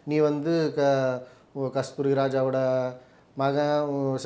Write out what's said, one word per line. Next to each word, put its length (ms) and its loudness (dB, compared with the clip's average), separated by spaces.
நீ 140 0
வந்து 580 2
க-, 460 2
உ-, 180 -4
கஸ்தூரி 420 -2
ராஜாவோட 460 2
மகன், 460 0
உ-, 460 -2